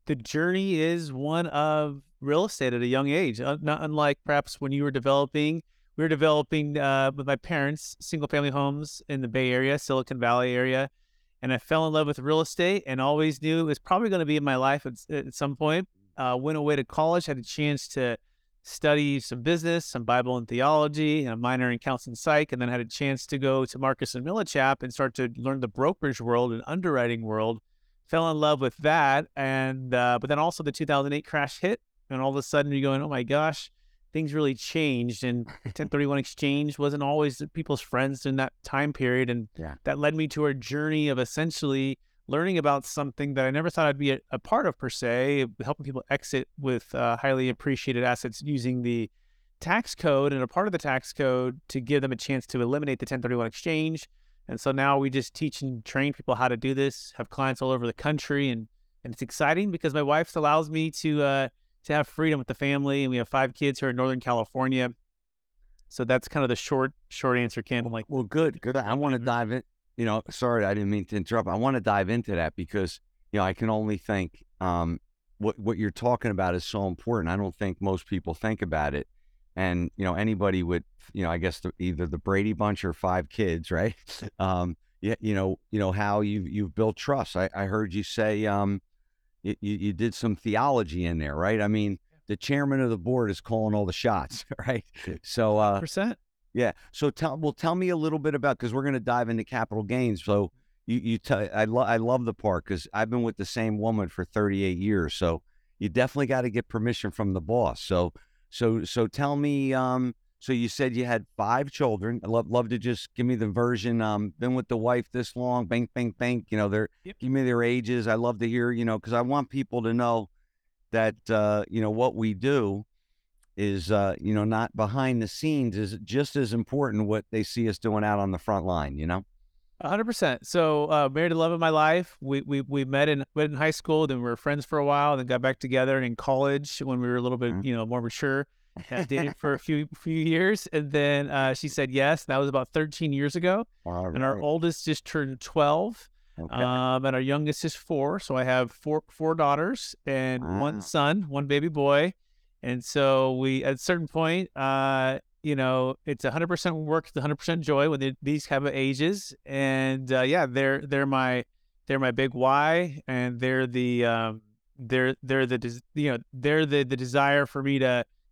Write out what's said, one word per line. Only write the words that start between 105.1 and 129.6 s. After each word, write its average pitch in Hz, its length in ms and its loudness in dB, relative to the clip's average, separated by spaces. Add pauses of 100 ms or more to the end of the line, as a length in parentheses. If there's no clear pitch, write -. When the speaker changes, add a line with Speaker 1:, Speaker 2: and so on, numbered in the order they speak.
Speaker 2:
So 82 280 0 (360)
you 101 100 -2
definitely 127 380 0
gotta 127 240 0
get 110 180 -2
permission 110 420 -2
from 101 220 -2
the 92 80 0
boss. 90 400 0
So, 87 320 0 (380)
so, 113 340 0
so 113 220 0
tell 143 300 -2
me, 143 380 0
um, 127 400 0 (240)
so - 140 -4
you 120 160 0
said 131 260 0
you 123 100 0
had 117 220 0 (100)
five 123 340 0
children. 113 520 0
I'd 95 80 -6
love, 113 180 2
love 117 200 2
to 117 100 -2
just 113 360 -4
give 120 120 0
me 127 80 2
the 110 140 0
version. 117 520 0
Um, 104 380 -2
been 123 160 0
with 127 140 -2
the 120 80 0
wife 120 340 0
this 120 240 -6
long, 123 320 -2
bank, 117 280 -2
bank, 120 240 -2
bank, 120 320 -2
you 107 80 0
know, 104 100 2
they're, 104 200 0 (160)
Speaker 1:
Yep. 190 140 -16
Speaker 2:
give 127 120 -4
me 135 120 2
their 123 200 4
ages. 120 440 0
I 113 80 4
love 117 240 0
to 117 100 0
hear, 120 220 2
you 117 140 0
know, 113 140 2
'cause 113 160 -6
I 120 80 4
want 131 280 0
people 123 320 -4
to 113 100 0
know 117 360 2 (640)
that, 110 240 2 (120)
uh, 107 400 2
you 113 120 -2
know, 107 100 0
what 117 240 2
we 110 200 0
do 104 500 0 (720)
is, 98 340 -2
uh, 101 300 4
you 104 140 0
know, 104 100 2
not 110 320 0
behind 120 460 0
the 110 40 -2
scenes 135 500 -2
is 101 280 -4
just 139 320 -2
as 123 160 0
important 117 540 0
what 104 240 0
they 110 120 -2
see 113 260 -2
us 101 100 -2
doing 107 260 0
out 104 140 2
on 98 120 0
the 92 80 -2
front 98 280 -2
line, 73 320 -2
you 78 80 -4
know? 90 180 -2 (560)